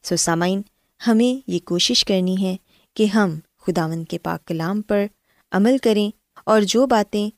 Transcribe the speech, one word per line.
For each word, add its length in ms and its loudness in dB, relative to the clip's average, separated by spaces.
سو 140 -4
سامعین، 440 0
ہمیں 500 0
یہ 140 -2
کوشش 400 0
کرنی 380 0
ہے 140 -2
کہ 120 2
ہم 300 0
خداوند 460 -4
کے 140 -8
پاک 280 -8
کلام 360 -4
پر 240 0
عمل 260 4
کریں 320 0
اور 160 4
جو 240 2
باتیں 520 0